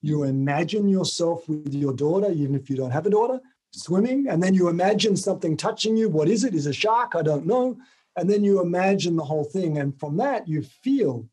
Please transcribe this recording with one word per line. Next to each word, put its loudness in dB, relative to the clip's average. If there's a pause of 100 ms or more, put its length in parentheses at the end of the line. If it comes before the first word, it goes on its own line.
You -2
imagine 0
yourself 0
with -6
your -2
daughter, 0
even 0
if -6
you -2
don't -4
have -2
a 0
daughter, 2 (320)
swimming. 0
And 0
then 4
you 4
imagine 2
something -2
touching -2
you. 2
What 2
is 2
it? 0
Is -2
it -2
a -2
shark? 0
I 0
don't 0
know. 0 (400)
And -2
then 4
you 4
imagine 2
the 0
whole -2
thing. -2
And -4
from -6
that, 0
you -2
feel -2